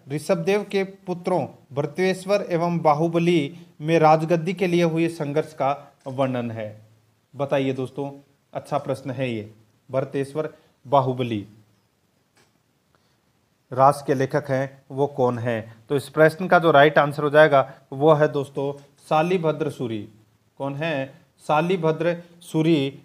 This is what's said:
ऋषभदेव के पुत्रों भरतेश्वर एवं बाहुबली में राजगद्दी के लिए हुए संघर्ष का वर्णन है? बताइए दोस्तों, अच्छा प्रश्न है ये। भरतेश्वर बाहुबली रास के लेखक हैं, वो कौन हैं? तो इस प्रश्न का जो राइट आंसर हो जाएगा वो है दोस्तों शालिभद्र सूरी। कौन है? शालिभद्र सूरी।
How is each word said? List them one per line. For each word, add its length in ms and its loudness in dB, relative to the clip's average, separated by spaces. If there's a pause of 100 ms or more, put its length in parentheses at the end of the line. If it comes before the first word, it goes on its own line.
(100)
ऋषभदेव 540 -2
के 200 -2 (220)
पुत्रों 400 -2 (260)
भरतेश्वर 800 -2
एवं 300 -2
बाहुबली 760 0 (260)
में 180 2
राजगद्दी 560 2
के 120 -2
लिए 180 2
हुए 260 0
संघर्ष 440 -4
का 180 -2 (360)
वर्णन 420 -4
है? 300 -12 (540)
बताइए 380 -2
दोस्तों, 380 -8 (420)
अच्छा 260 -6
प्रश्न 320 -8
है 200 -6
ये। 200 -8 (380)
भरतेश्वर 600 -4 (380)
बाहुबली 600 0 (2250)
रास 300 4
के 120 0
लेखक 340 -2
हैं, 420 -4
वो 180 -2
कौन 300 0
हैं? 360 -6 (140)
तो 80 0
इस 140 -6
प्रश्न 360 4
का 120 6
जो 120 4
राइट 280 8
आंसर 240 2
हो 80 0
जाएगा 380 6 (240)
वो 220 4
है 160 4
दोस्तों 420 -6 (360)
शालिभद्र 640 -2
सूरी। 380 -8 (520)
कौन 140 -8
है? 400 -6 (300)
शालिभद्र 720 0 (260)
सूरी। 640 0